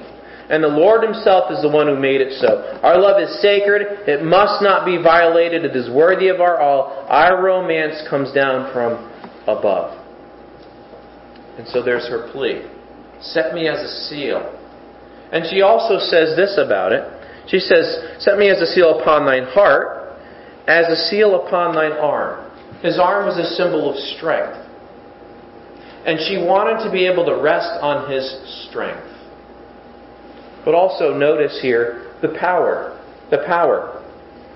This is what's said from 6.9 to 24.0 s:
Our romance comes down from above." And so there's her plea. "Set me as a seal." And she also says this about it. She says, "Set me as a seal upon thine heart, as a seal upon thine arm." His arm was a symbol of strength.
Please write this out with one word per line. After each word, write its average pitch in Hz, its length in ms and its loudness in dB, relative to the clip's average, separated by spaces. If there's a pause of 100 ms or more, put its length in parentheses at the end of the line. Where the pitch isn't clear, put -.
Our 180 320 4
romance 165 680 -2
comes 139 240 -4
down 135 380 0
from 117 380 -4 (380)
above." 101 500 -2 (1600)
And 113 100 -18
so 123 140 -2
there's 120 260 -2
her 117 240 -8
plea. 127 300 -6 (600)
"Set 160 320 -4
me 165 140 -4
as 151 120 -4
a - 80 -10
seal." 135 560 -8 (880)
And 165 160 -2
she 190 140 0
also 202 360 2
says 160 380 0
this 196 220 0
about 101 340 0
it. - 120 0 (440)
She 190 120 0
says, - 400 2 (200)
"Set 196 180 2
me 202 120 4
as 175 120 2
a 170 40 0
seal 160 340 4
upon 151 260 2
thine 131 200 0
heart, - 680 2 (540)
as 165 200 4
a 165 80 0
seal 202 400 2
upon 175 380 -2
thine 156 200 0
arm." 151 460 -4 (420)
His 165 180 -2
arm 196 260 2
was 180 120 -4
a 165 80 -2 (100)
symbol 160 340 -2
of - 80 -6
strength. - 600 -6 (1500)